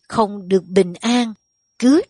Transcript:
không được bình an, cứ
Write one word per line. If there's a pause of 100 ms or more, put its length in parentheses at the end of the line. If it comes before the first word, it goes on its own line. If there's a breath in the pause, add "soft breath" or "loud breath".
không
được
bình
an, (460)
cứ